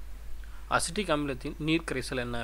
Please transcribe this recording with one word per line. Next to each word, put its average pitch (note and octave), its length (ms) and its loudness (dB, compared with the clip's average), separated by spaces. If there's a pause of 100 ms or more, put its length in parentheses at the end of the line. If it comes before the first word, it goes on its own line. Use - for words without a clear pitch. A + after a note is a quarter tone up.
(760)
அசிட்டிக் E3 380 2
அமிலத்தின் C#3+ 520 0
நீர் D#3+ 220 4
கரைசல் B2+ 380 -2
என்ன A#2+ 180 -2